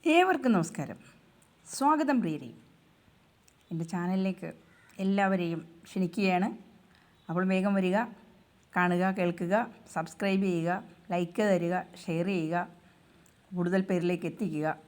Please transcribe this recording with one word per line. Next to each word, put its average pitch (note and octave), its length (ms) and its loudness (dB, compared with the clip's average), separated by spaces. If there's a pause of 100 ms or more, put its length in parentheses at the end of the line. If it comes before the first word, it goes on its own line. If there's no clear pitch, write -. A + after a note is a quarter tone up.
(180)
ഏവർക്കും D4 360 4
നമസ്കാരം. E3 440 -2 (720)
സ്വാഗതം D4 500 2
പ്രിയരെ. D3 260 -4 (1200)
എൻ്റെ E3 220 -4
ചാനലിലേക്ക് F#3 560 -2 (560)
എല്ലാവരെയും F#3+ 560 2 (260)
ക്ഷണിക്കുകയാണ്. F#3 640 0 (800)
അപ്പോൾ F3+ 240 0
വേഗം F#3+ 260 2
വരിക, F#3 200 2 (760)
കാണുക, F3+ 280 2 (140)
കേൾക്കുക, F3 360 0 (400)
സബ്സ്ക്രൈബ് F#3+ 540 -2
ചെയ്യുക, E3+ 240 0 (400)
ലൈക്ക് F3 300 -2 (100)
തരിക, F3 220 0 (280)
ഷെയർ E3+ 320 -2
ചെയ്യുക, E3+ 320 -2 (920)
കൂടുതൽ F3+ 240 2 (100)
പേരിലേക്ക് F3 400 0
എത്തിക്കുക. D#3 460 -4 (120)